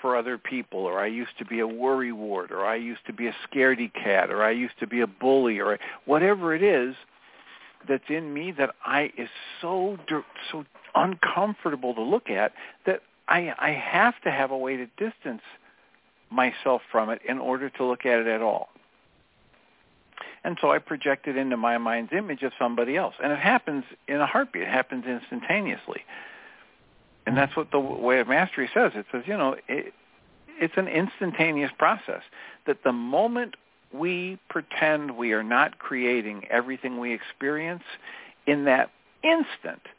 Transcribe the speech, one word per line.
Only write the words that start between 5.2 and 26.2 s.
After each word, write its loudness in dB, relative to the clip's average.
or 2
whatever 4
it 0
is 4
that's 0
in -4
me -6
that 2
I 0
is -8
so -2
dir-, -2
so -10
uncomfortable 0
to -2
look 0
at 2
that 2
I, 2
I 0
have 2
to 0
have 0
a -2
way -2
to -6
distance -6
myself 2
from 2
it -4
in -2
order -2
to -4
look 0
at 4
it 0
at 2
all. 0
And -6
so 4
I 6
project -2
it -4
into 0
my 2
mind's -2
image -4
of -2
somebody 0
else. -2
And 0
it -2
happens 0
in -2
a 4
heartbeat. 0
It -4
happens -2
instantaneously. -4